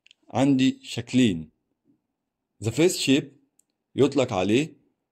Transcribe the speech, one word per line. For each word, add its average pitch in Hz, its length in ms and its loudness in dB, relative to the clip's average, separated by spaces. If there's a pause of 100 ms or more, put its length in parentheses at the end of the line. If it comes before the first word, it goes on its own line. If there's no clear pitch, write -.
(300)
عندي 131 520 2
شكلين. 107 680 -2 (1120)
The 110 60 -2
first 175 360 0
shape 135 180 2 (720)
يطلق 127 360 0
عليه 107 400 0 (400)